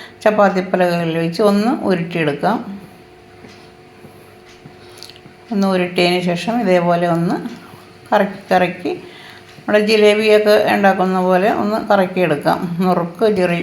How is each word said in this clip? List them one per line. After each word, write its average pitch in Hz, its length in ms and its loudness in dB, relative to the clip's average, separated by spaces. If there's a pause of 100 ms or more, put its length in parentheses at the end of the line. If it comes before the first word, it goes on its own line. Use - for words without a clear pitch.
(220)
ചപ്പാത്തി 202 380 2 (100)
പലകയിൽ 175 520 0
വെച്ച് 165 260 -4
ഒന്ന് 208 240 0 (160)
ഉരുട്ടിയെടുക്കാം. 170 680 -2 (3000)
ഒന്ന് 196 220 0
ഉരുട്ടിയതിന് 180 540 0
ശേഷം 175 340 -2
ഇതേപോലെ 175 540 2
ഒന്ന് 170 200 -2 (720)
കറക്കി 202 320 0 (120)
കറക്കി 185 400 -2 (680)
നമ്മുടെ 208 320 0
ജിലേബിയൊക്കെ 214 680 4 (200)
ഉണ്ടാക്കുന്ന 190 520 2
പോലെ 185 200 2 (140)
ഒന്ന് 208 160 -2 (140)
കറക്കിയെടുക്കാം. 175 680 0 (280)
നുറുക്ക് 175 380 -2 (140)
ജെറി-, 170 240 0